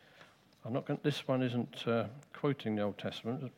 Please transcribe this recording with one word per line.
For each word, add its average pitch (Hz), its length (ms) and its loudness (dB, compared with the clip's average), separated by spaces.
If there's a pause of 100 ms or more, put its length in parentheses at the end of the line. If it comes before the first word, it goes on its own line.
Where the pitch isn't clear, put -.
(640)
I'm 110 80 -6
not 143 140 0
gon-, 143 160 -2
this - 240 0
one 127 160 4
isn't, 120 460 0
uh, 117 160 4 (280)
quoting 113 440 0
the 104 60 2
Old 101 140 0
Testament. 123 600 -4